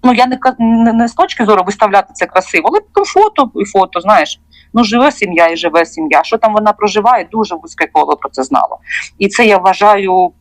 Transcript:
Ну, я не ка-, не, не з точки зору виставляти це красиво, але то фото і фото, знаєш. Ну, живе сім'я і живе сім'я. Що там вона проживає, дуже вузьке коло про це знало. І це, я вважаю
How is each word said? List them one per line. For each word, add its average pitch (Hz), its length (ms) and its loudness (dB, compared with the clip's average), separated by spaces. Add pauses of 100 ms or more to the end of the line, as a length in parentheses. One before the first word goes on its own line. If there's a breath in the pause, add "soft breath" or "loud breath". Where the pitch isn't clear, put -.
Ну, 247 100 2
я 247 140 2
не 254 100 -4
ка-, 262 220 -2
не, 226 340 2
не 233 160 0
з - 60 -10
точки 330 300 -2
зору 202 220 2
виставляти 202 480 0
це 180 120 -4
красиво, 175 420 -2
але 359 120 0 (140)
то 403 100 2
фото 381 500 0
і 202 100 -4
фото, 185 360 -2
знаєш. 180 400 0 (340 soft breath)
Ну, 233 100 2
живе 240 280 0
сім'я 170 360 0
і 165 80 -2
живе 165 300 -2
сім'я. 156 380 -2
Що 226 140 -4
там 220 140 0
вона 214 200 0
проживає, 214 600 0
дуже 214 220 -4
вузьке - 380 -8
коло 151 240 0
про - 140 -10
це 131 120 -8
знало. - 360 -2 (400 loud breath)
І 202 100 -2
це, 233 180 0
я 202 120 4
вважаю 185 840 2